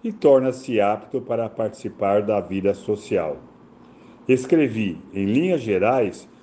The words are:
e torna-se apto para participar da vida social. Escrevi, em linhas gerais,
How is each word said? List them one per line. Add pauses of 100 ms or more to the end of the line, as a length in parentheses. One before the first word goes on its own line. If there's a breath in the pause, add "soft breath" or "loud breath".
e
torna-se
apto
para
participar
da
vida
social. (920 loud breath)
Escrevi, (160)
em
linhas
gerais, (140 loud breath)